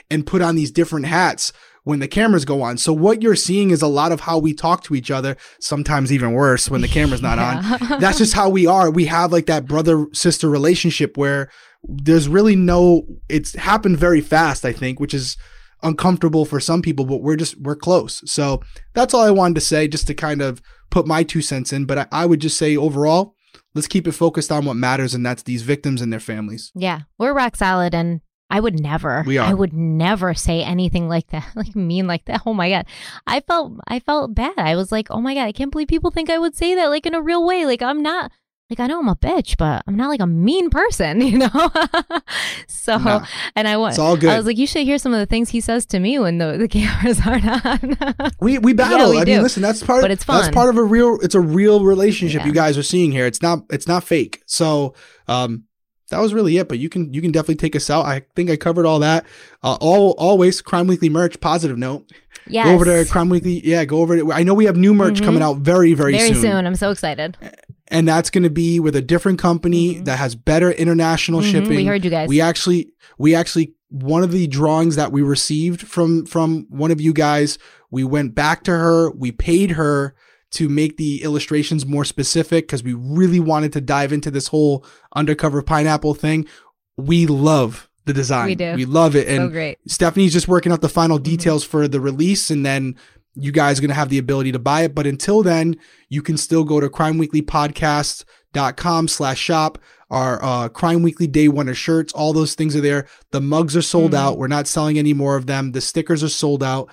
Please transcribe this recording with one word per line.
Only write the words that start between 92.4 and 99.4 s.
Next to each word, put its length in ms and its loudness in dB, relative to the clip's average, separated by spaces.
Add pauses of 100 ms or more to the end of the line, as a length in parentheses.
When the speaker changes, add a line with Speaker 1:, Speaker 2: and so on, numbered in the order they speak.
Speaker 1:
and 140 -2
then 300 -4 (400)
you 180 -8
guys 260 2
are 40 -2
gonna 120 -2
have 160 -2
the 80 0
ability 340 -2
to 60 -6
buy 240 0
it. 120 -2
But 120 -2
until 360 0
then, 340 0 (340)
you 120 -4
can 160 -2
still 260 0
go 160 0
to 100 -2
crime 280 -2
weekly 240 0
podcast 800 -4 (300)
dot 240 -4
com 300 0
slash 300 -4
shop. 400 -2 (320)